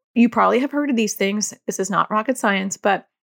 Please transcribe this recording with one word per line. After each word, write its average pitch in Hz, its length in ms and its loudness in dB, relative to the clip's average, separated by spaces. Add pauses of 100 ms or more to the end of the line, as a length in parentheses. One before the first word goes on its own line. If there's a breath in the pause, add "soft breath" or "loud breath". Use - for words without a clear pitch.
(160)
You 233 140 6
probably 214 300 2
have 285 120 -2
heard 294 180 -2
of 254 60 0
these 220 200 0
things. 202 380 -2 (140)
This 202 120 -6
is 190 120 -4
not 170 180 0
rocket 220 280 -2
science, 196 400 -2
but - 320 0 (220)